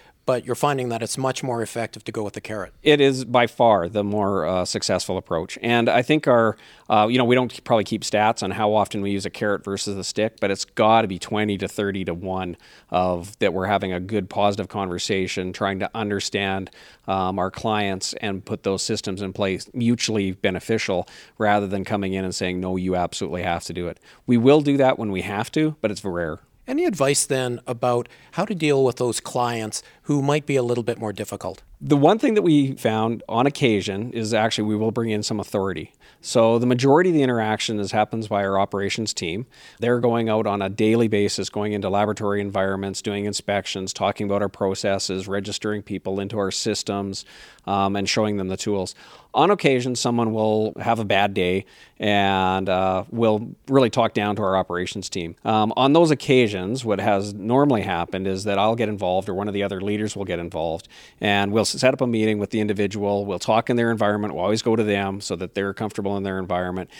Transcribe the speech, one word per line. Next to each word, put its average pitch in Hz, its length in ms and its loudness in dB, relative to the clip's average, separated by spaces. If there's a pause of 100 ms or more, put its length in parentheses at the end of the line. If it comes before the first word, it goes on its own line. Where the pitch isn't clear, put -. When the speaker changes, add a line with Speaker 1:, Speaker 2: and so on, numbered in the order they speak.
(260)
Speaker 1:
but 127 200 0
you're 120 100 -4
finding 135 340 0
that 117 120 -4
it's - 160 -6
much 131 240 -2
more 120 200 -4
effective 113 420 -6
to - 80 -8
go 110 100 -6
with 101 120 -6
the 104 80 -12
carrot. 104 320 -10 (100)
Speaker 2:
It 147 160 6
is 135 240 4
by 120 240 2
far 104 400 4
the 104 160 -2
more, 101 420 0
uh, 90 200 0
successful 92 520 -2
approach. 87 440 -4
And 117 260 4
I 123 140 4
think 151 260 2
our, 113 300 4 (320)
uh, 107 200 6
you 123 80 2
know, 127 60 4
we 120 100 4
don't 127 300 0
probably 110 220 2
keep 110 160 -4
stats 107 420 2
on 95 80 -4
how 104 220 0
often 104 280 0
we 101 100 -2
use 98 140 -4
a 92 40 -6
carrot 101 340 -2
versus 98 320 -6
the 95 80 -8
stick, - 380 -4
but 98 100 0
it's 95 140 -4
gotta 110 420 4
be 92 100 -6
twenty 107 420 -2
to 95 100 -4
thirty 98 340 -4
to 87 100 -4
one 92 440 -6 (320)
of 90 500 -2
that 98 140 2
we're 92 140 -2
having 98 260 0
a 90 80 -4
good 98 280 -4
positive 101 380 0
conversation, 95 840 -4
trying 98 260 -2
to 95 160 -4
understand, 98 760 -4 (360)
um, 95 320 -2
our 92 100 0
clients 101 640 -4
and 98 280 -6
put - 200 -8
those 95 200 -2
systems 104 380 -4
in 95 100 -6
place 95 420 -4
mutually 110 600 0
beneficial 95 720 -2 (300)
rather 104 300 2
than 95 180 -4
coming 101 260 -2
in 95 140 -2
and 92 100 -6
saying, 90 240 -2
"No, 92 160 -2
you 92 220 -2
absolutely 87 460 -4
have 87 200 -2
to - 80 -12
do 87 160 -6
it." 85 100 -10 (280)
We 123 100 4
will 135 240 8
do 143 160 2
that 131 240 2
when 110 100 -4
we 92 120 -2
have 104 320 -6
to, 156 260 -2
but 110 100 -2
it's 104 140 -8
rare. 85 360 -4 (280)
Speaker 1:
Any 285 160 -2
advice 143 420 0
then 127 400 -2
about 123 440 -2 (220)
how 170 120 -4
to 214 100 -4
deal 147 300 2
with 123 140 2
those 123 240 -2
clients 117 600 -4 (200)
who 147 200 0
might 143 240 0
be 139 120 0
a 123 60 2
little 120 200 0
bit 107 160 -4
more 107 140 -6
difficult? 95 500 -10 (160)
Speaker 2:
The 139 160 2
one 170 220 8
thing 226 160 2
that 208 80 4
we 147 320 4
found 110 560 0
on 117 160 2
occasion 110 640 0
is 110 220 -2
actually 110 340 2
we 107 80 0
will 110 160 0
bring 113 200 -2
in 107 100 0
some 107 180 -4
authority. 95 540 -4 (280)
So 113 360 4
the 120 80 2
majority 139 460 4
of 165 40 2
the 147 60 4
interaction 110 580 0
is, 98 120 -4
happens 110 360 0
by 101 160 0
our 98 160 2
operations 98 540 -2
team. 92 320 -6 (340)
They're 120 200 2
going 117 280 2
out 110 200 2
on 101 140 0
a 95 80 -2
daily 110 380 4
basis, 101 420 0
going 104 240 -4
into 98 160 -4
laboratory 101 520 0
environments, 98 600 -2
doing 101 240 -4
inspections, 98 680 -4
talking 101 320 -2
about 101 160 0
our 101 80 -2
processes, 95 800 -2
registering 104 560 -4
people 98 360 -6
into 101 200 -4
our 95 120 0
systems, 101 720 -4 (420)
um, 98 280 2
and 98 140 -2
showing 107 280 0
them 95 100 -4
the 95 100 -4
tools. 98 380 -4 (400)
On 160 160 6
occasion, 127 440 2
someone 117 380 0
will 107 460 2
have 117 180 0
a 113 80 -2
bad 101 300 2
day 92 300 0 (340)
and, 98 680 2
uh, 92 440 0
will 113 380 2 (180)
really 131 240 4
talk 113 240 0
down 104 220 0
to 107 40 -4
our 95 160 2
operations 90 520 -4
team. 85 260 -8 (100)
Um, 110 320 2
on 135 160 6
those 165 160 6
occasions, 120 720 2
what 104 160 0
has 101 360 0
normally 117 480 2
happened 92 420 -4
is 95 200 -4
that 101 120 0
I'll 110 180 2
get 113 140 -2
involved 98 400 -2
or 92 60 -6
one 104 120 -4
of 101 60 -6
the 101 80 -2
other 98 180 -4
leaders 104 360 -4
will 101 100 -8
get 87 140 -4
involved, 82 480 -6 (340)
and 101 300 2
we'll 110 100 2
s-, 98 80 0
set 131 240 2
up 135 80 -6
a 127 60 2
meeting 110 320 0
with 104 100 -2
the 110 120 -2
individual. 101 640 -2
We'll 92 140 -4
talk 113 300 0
in 123 60 2
their 117 160 2
environment. 104 420 0
We'll 80 100 -4
always 107 180 0
go 113 140 2
to 113 80 2
them 98 380 -2
so 95 140 -6
that 87 180 -8
they're 98 200 -2
comfortable 101 440 -4
in 98 60 -4
their 95 160 -4
environment, 90 500 -4 (100)